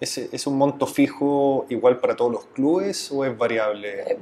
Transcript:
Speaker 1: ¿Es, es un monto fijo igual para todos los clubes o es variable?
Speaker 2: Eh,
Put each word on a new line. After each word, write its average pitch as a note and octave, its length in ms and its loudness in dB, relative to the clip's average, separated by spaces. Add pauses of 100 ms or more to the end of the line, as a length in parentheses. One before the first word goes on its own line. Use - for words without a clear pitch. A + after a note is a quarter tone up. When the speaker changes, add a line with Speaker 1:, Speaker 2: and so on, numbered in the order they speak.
Speaker 1:
¿Es, - 160 -6
es C3 300 -8
un C#3 100 -2
monto C#3 300 2
fijo C#3 800 2
igual B2 320 2
para A#2 160 0
todos A#2+ 160 2
los - 140 -6
clubes F3+ 640 0
o C3+ 140 -2
es A#2+ 100 -4
variable? G#2+ 720 -2
Speaker 2:
Eh, - 120 -2